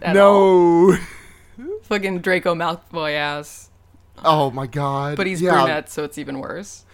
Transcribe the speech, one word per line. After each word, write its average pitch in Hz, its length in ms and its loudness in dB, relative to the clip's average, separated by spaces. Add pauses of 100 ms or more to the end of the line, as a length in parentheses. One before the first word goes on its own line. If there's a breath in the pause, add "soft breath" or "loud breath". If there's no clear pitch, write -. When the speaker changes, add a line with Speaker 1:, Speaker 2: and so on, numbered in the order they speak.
Speaker 1:
at 170 120 -4
Speaker 2:
No. 190 800 6
Speaker 1:
all. 180 40 0 (840 loud breath)
Fucking 190 360 -4
Draco 180 340 -2
Malfoy 165 600 -6
ass. 147 560 -8 (540)
Speaker 2:
Oh, 151 280 2
my 135 160 -8
God. 143 500 -6
Speaker 1:
But 190 100 -4
he's 180 140 -6
Speaker 2:
Yeah. 165 220 2
Speaker 1:
brunette, 151 260 -4
so 151 140 -8
it's 147 140 -12
even 139 220 -12
worse. - 540 -14